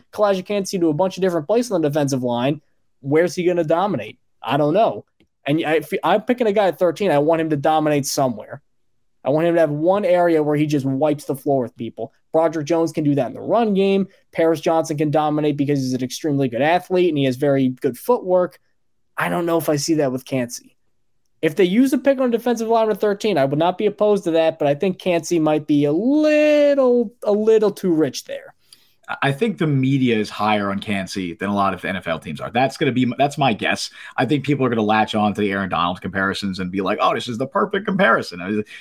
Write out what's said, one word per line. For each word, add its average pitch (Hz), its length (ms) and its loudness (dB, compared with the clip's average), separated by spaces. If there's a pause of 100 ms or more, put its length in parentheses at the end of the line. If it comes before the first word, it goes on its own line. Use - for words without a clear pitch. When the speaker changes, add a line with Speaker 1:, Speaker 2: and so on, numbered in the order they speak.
(120)
Speaker 1:
Calijah 202 340 0
Kancey 202 340 -4
to 170 80 2
a 156 60 2
bunch 185 240 -2
of 180 40 -4
different 170 240 0
places 240 260 0
on 175 100 0
the 151 80 0
defensive 143 340 -2
line. 123 380 -2 (400)
Where's 156 340 0
he 175 100 -4
gonna 175 180 2
dominate? 160 540 -2 (240)
I 127 160 -2
don't 151 160 0
know. 175 320 0 (400)
And 151 200 0
I, 156 100 0
if 151 160 -2 (120)
I'm 196 180 2
picking 240 260 0
a 202 60 0
guy 196 160 2
at 147 100 -6
thirteen, 185 320 0
I 143 80 4
want 160 220 2
him 160 100 -2
to 147 60 0
dominate 151 480 2
somewhere. 131 560 -4 (600)
I - 100 -2
want 160 160 2
him 170 80 2
to 170 40 4
have 160 100 4
one 180 360 0
area 175 360 4
where 151 140 0
he 151 100 2
just 143 200 0
wipes 143 400 0
the 143 100 -4
floor 135 260 0
with 113 140 -8
people. 113 380 -10 (180)
Broderick 160 340 0
Jones 165 280 0
can 160 100 -2
do 147 120 2
that 127 120 0
in - 60 -10
the 107 80 -14
run 208 320 0
game. 196 340 2 (240)
Paris 165 300 2
Johnson 160 360 0
can 151 140 0
dominate 151 460 0
because 143 220 0
he's 131 140 -2
an 127 100 -4
extremely 139 440 -2
good 120 140 -4
athlete 180 480 2
and 151 80 -2
he 139 80 0
has 131 100 0
very 139 340 2
good 127 280 -4
footwork. 180 600 0 (580)
I 165 100 -2
don't 175 180 -2
know 170 120 0
if 156 100 -2
I 156 80 2
see 151 200 0
that 139 180 0
with 127 120 -8
Kancey. - 520 -6 (640)
If 156 160 0
they 196 80 6
use 240 260 4
a 294 60 2
pick 262 220 2
on 254 120 2
defensive 226 380 -2
lineman 220 280 2
thirteen, 202 400 0
I - 80 4
would 143 140 0
not 180 180 2
be 214 100 0
opposed 208 360 2
to 170 80 0
that, 160 260 2
but 147 120 0
I 147 60 2
think 185 240 -2
Kancey 170 400 0
might 156 280 2
be 147 160 2
a 147 80 2
little, 285 1200 2 (100)
a 208 80 0
little 214 400 4
too 185 220 -2
rich 156 300 0
there. - 300 -14 (720)
Speaker 2:
I 139 80 2
think 196 260 -2
the 170 80 0
media 131 520 2
is 104 120 -2
higher 104 400 0
on 98 100 -4
Kancey 98 540 -6
than 95 160 -6
a 101 60 -2
lot 98 180 0
of 92 100 -12
N 90 120 -4
F 90 120 -8
L 80 120 -4
teams 76 200 -12
are. 67 120 -10
That's 131 260 0
gonna 143 140 0
be, 123 260 0
that's 143 220 0
my 131 140 2
guess. 87 360 -4 (280)
I 135 100 0
think 143 180 -2
people 139 180 0
are 123 60 2
gonna 113 140 0
latch 107 320 2
on 104 180 2
to 104 80 -4
the 104 100 0
Aaron 98 180 -4
Donald 87 300 -2
comparisons 95 600 -4
and 90 120 -6
be 98 100 -4
like, 95 200 -2
"Oh, 170 140 2
this 113 120 -6
is 117 120 -8
the 131 80 -4
perfect 202 400 -4
comparison." 185 520 0
I 90 100 -8
mean, 107 140 -2 (180)